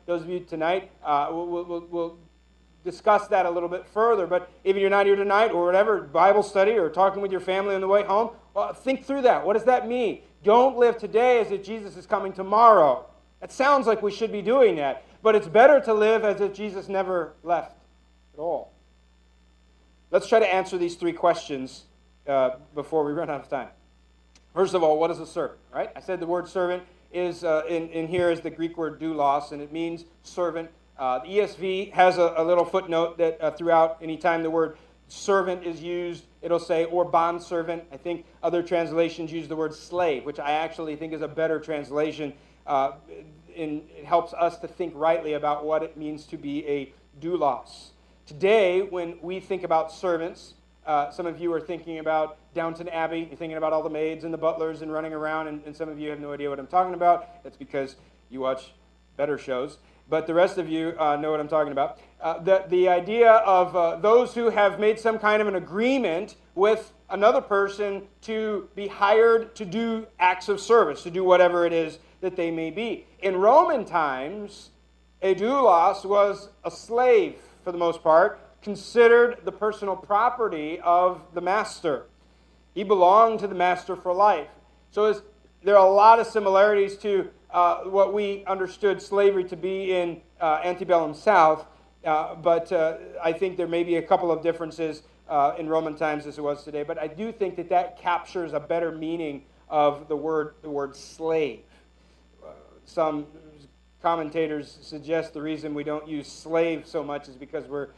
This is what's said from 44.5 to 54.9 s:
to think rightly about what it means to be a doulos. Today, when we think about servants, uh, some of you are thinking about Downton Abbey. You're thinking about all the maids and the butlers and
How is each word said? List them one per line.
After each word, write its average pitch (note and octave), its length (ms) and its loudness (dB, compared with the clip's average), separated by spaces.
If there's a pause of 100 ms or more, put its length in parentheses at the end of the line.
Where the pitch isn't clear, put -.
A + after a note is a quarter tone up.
to E3 80 -12
think F3 280 -8
rightly D#3 380 0
about D3 320 -2
what D#3 160 0
it D#3+ 160 -12
means D3+ 300 -10
to E3 100 -14
be C#3+ 300 -8
a C#3+ 260 -6 (260)
doulos. D3+ 720 -4 (360)
Today, F#3 560 2
when F3 400 -8
we F#3 200 -10
think F#3 220 -8
about D#3+ 280 0
servants, F3 640 -6 (320)
uh, D3 260 -2
some F3+ 140 -10
of D#3+ 160 -10
you E3+ 100 -2
are D#3+ 80 -2
thinking D#3+ 400 -10
about D#3 380 -2 (160)
Downton E3 340 -6
Abbey. E3 320 -4
You're E3 160 -12
thinking D#3+ 220 -10
about D#3 160 -2
all D#3 100 0
the E3 60 -4
maids D#3+ 340 -6
and E3 100 -8
the D#3+ 40 -8
butlers D#3+ 440 -4
and D#3 120 -10